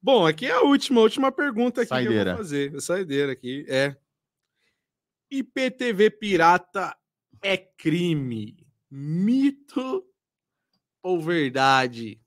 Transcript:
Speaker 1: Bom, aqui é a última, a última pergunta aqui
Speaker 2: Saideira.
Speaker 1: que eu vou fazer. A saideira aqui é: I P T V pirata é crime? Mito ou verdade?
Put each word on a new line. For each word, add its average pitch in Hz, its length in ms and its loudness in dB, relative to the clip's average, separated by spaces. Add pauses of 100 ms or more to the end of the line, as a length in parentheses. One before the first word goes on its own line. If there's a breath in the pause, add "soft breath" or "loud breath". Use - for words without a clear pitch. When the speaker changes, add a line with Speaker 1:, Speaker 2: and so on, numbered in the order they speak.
Speaker 1:
Bom, 240 240 4
aqui 160 220 0
é - 40 -2
a 254 100 2
última, 277 380 2
a 220 40 6
última 262 280 2
pergunta 247 500 -2
aqui 233 80 -4
Speaker 2:
Saideira. 120 340 0
Speaker 1:
que 185 60 0
eu 90 60 -2
vou 220 80 -8
fazer. 143 320 -6
A 143 60 -10
saideira 143 500 -4
aqui 131 360 -10
é: 135 280 -2 (1300)
I 269 140 -6
P 262 260 -4
T 247 240 -4
V 208 160 4
pirata 180 880 0 (460)
é 196 160 -2
crime? 151 1080 -4 (240)
Mito 254 1120 -2 (1000)
ou 180 180 -2
verdade? 131 1040 0